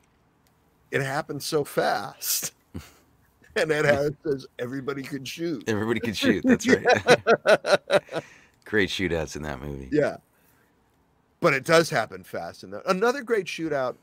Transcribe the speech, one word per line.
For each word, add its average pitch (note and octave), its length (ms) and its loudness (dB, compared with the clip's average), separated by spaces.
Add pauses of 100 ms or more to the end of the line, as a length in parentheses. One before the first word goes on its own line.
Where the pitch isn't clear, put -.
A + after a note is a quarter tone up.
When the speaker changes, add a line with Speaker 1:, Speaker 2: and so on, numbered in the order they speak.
(920)
Speaker 1:
it B2+ 80 0
happened C#3+ 420 -4
so D#3 220 0
fast. - 920 -2
<laughs> - 40 -20 (920)
And E3 160 2
Ed D3+ 140 2
Speaker 2:
Yeah. C#3+ 60 2
Speaker 1:
Harris D3 220 0 (120)
says, C#3 220 -4 (100)
"Everybody C3+ 460 -6
could C3 240 -10
shoot." E3 400 -6
Speaker 2:
Everybody A2 320 0
could G#2 180 -4
shoot, G#2+ 260 2
that's B3 240 4
Speaker 1:
<laughs> B3+ 80 6
Speaker 2:
right. - 120 0
<laughs> - 580 4
Speaker 1:
Yeah. - 760 2 (460)
Speaker 2:
Great G2+ 240 2
shootouts E2 460 -2
in D2 80 -8
that C#2 180 -8
movie. C#2 300 -10
Speaker 1:
Yeah. B2+ 260 0 (1200)
But E3 140 4
it C3 100 0
does E3 280 6
happen G#2+ 320 -4
fast. E2+ 400 -10
And F#2+ 100 -16 (140)
another A3+ 340 0
great A3 240 -2
shootout, C#3+ 580 -4